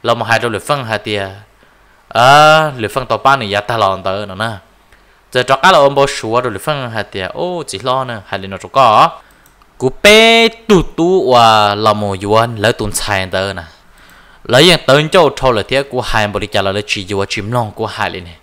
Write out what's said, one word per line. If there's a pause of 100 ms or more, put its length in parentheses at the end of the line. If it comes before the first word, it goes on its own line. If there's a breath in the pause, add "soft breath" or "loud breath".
Là
một
hai
đứa
lệ
phương
hai
tia. (840 soft breath)
À,
lệ
phương
tao
ba
này
giá
ta
lòng
tớ
nữa
nè. (840 soft breath)
Giờ
cho
cá
là
ông
bao
số
rồi
lệ
phương
hai
tia.
Ô,
chỉ
lo
nè, (100)
hai
đứa
nó
cho
có. (680 soft breath)
Cú (120)
bé
tụ
tụ
và
là
một
yuan
lỡ
tuần
sai
tớ
nè. (800 soft breath)
Lỡ
ยั
ง
tớ (100)
cho
trâu
là
thế,
cú
hai
bữa
đi
chả
là (160)
chỉ
yuan
chim
long
cú
hai
lên
nè. (120)